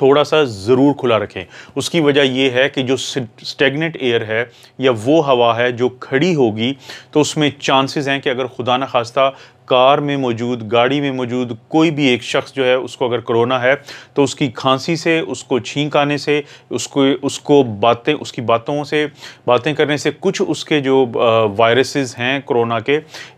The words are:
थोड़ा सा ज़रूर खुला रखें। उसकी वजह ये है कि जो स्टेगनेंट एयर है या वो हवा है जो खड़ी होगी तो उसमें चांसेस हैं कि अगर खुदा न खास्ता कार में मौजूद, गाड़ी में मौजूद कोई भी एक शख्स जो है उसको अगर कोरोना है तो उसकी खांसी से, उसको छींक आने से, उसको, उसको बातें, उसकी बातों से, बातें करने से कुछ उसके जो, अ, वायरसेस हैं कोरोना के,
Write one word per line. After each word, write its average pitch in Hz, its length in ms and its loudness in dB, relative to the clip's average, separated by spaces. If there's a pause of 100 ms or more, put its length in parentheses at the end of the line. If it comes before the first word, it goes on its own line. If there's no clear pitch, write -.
थोड़ा 143 220 6
सा 156 200 2
ज़रूर 127 500 2
खुला 120 240 0
रखें। 101 280 -8 (320)
उसकी 156 220 -2
वजह 143 240 2
ये 135 260 0
है 127 200 2
कि 139 140 -4
जो 127 140 0
स्टेगनेंट 139 1040 -4
एयर 117 220 0
है 110 260 -4 (320)
या 131 100 4
वो 123 300 2
हवा 123 320 2
है 120 180 0
जो 123 180 -2 (140)
खड़ी 160 300 0
होगी 120 420 0 (380)
तो 151 80 4
उसमें 147 300 0 (100)
चांसेस 135 460 0
हैं 139 140 -2
कि 147 80 -4
अगर 127 180 -4
खुदा 123 300 -4
न 135 80 -6
खास्ता 131 480 0 (280)
कार 131 380 4
में 143 180 -2
मौजूद, 120 500 -4
गाड़ी 120 340 2
में 143 100 -2
मौजूद 123 460 -4 (120)
कोई 160 220 2
भी 143 180 0
एक 120 140 2
शख्स - 320 -4
जो 135 100 -2
है 127 120 4
उसको 123 300 -4
अगर 117 120 -4
कोरोना 120 400 0
है 127 160 2 (400)
तो 143 80 4
उसकी 139 260 -2
खांसी 135 480 -2
से, 160 240 0
उसको - 380 -4
छींक 143 380 -4
आने 147 200 0
से, 147 260 -2 (280)
उसको, - 320 -2 (200)
उसको 143 400 2
बातें, 117 500 0
उसकी - 280 -10
बातों 120 420 -2
से, 151 220 -2 (420)
बातें 123 280 2
करने 147 220 2
से 147 140 -2
कुछ 185 300 -2
उसके 156 400 -2
जो, 135 240 2
अ, 113 500 2
वायरसेस 120 640 2
हैं 127 240 -4
कोरोना 117 380 0
के, 135 160 0 (420)